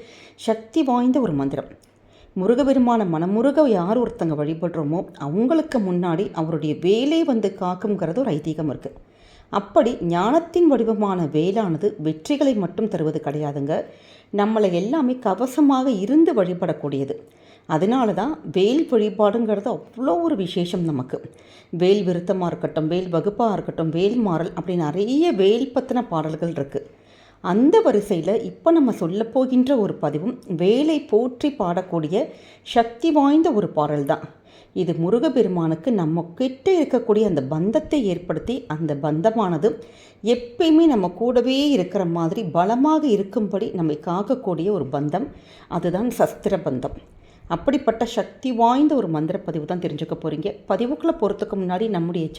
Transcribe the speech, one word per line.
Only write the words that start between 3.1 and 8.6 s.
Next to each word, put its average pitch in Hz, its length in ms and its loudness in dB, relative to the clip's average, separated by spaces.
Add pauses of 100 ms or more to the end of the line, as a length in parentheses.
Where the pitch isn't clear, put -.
யார் 202 320 0
ஒருத்தங்க 180 360 -2
வழிபடுறோமோ, 160 680 -4 (120)
அவங்களுக்கு 254 600 0
முன்னாடி 180 540 -2
அவருடைய 156 480 -2
வேலை 262 420 2
வந்து 208 360 0
காக்குங்கிறது 180 580 -2
ஒரு 254 140 -2
ஐதீகம் 156 380 -4